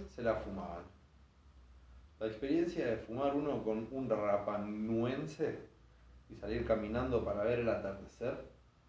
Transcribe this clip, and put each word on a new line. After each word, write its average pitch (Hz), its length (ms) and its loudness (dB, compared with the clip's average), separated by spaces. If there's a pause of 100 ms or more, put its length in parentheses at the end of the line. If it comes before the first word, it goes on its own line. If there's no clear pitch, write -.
se - 140 -10
las 110 200 2
fumaban. 87 400 -6 (1400)
La 110 80 -2
experiencia 151 600 2
de 110 100 2
fumar 139 380 0
uno 143 280 0
con 110 280 0
un 131 180 -4
rapanuense 107 1500 0 (720)
y 110 60 -12
salir 113 300 -2
caminando 110 600 2
para 101 180 0
ver 120 160 4
el 117 100 2
atardecer 98 760 -4 (440)